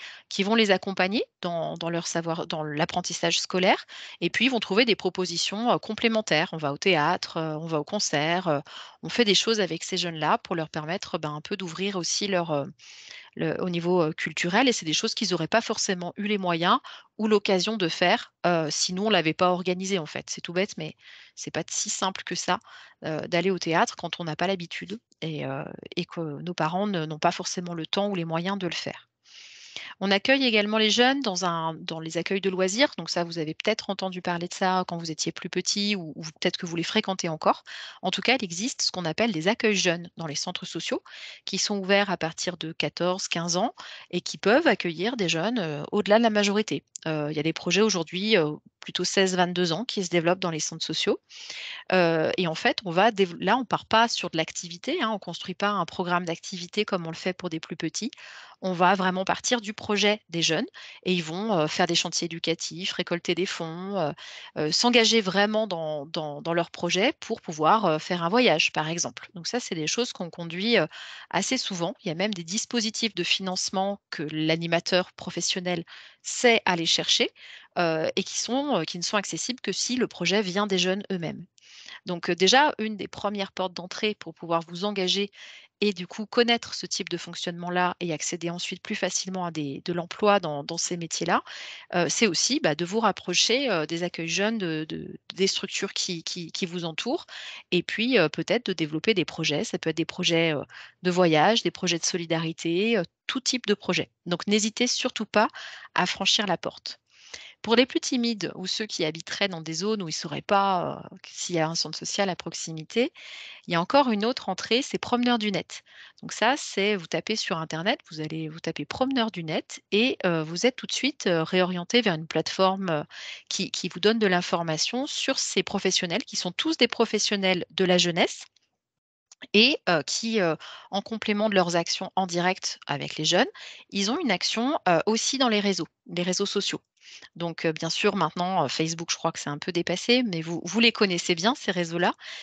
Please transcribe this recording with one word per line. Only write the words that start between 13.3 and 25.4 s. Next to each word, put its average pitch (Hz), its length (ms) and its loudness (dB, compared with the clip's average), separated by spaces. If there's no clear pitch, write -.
le, 160 260 -2
au 185 80 -2
niveau, 175 340 2
heu, 156 100 0
culturel, 175 540 0
et 240 60 4
c'est - 120 -6
des 156 80 -2
choses - 220 0
qu'ils 185 180 -2
auraient 160 140 0
pas 226 140 4
forcément 180 560 -2
eu 202 100 -4
les 208 100 0
moyens 180 420 4
ou 214 100 0
l'occasion 208 500 2
de 185 100 0
faire, 185 460 2
heu, 165 260 2
si - 220 -2
nous 190 120 -2
on 220 40 2
l'avait 165 240 4
pas 180 180 4
organisé 185 480 -2
en 156 60 -6
fait. - 240 -10
C'est - 120 -10
tout 175 120 -10
bête, 185 240 -2
mais 156 180 -8
c'est - 160 -12
pas 160 180 -2
si - 200 -4
simple - 340 -4
que - 120 -6
ça, 180 240 0
heu, 151 220 -4
d'aller 175 240 2
au 180 80 0
théâtre 170 360 2
quand - 240 -8
on 175 40 -6
n'a 156 120 -6
pas 175 120 -2
l'habitude 185 520 -6
et, 151 240 -6